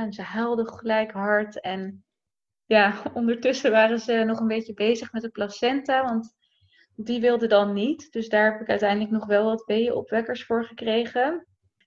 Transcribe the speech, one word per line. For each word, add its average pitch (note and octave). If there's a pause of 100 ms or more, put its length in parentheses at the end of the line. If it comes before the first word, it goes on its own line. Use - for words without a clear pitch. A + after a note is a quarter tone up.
en G#3
ze G3
huilde A3+
gelijk A3
hard. G#3
En F#3+ (600)
ja, G#3
<laughs> -
ondertussen A#3+
waren A3
ze A3+
nog A3+
een A3+
beetje A3
bezig A3+
met A3+
de A3+
placenta, C4
want A3+ (640)
die A#3
wilde A#3
dan G3+
niet. A3+
Dus A3+
daar G#3+
heb G#3+
ik A3
uiteindelijk G#3
nog G#3+
wel G#3
wat A3
weeënopwekkers A#3
voor A#3
gekregen. A#3+ (420)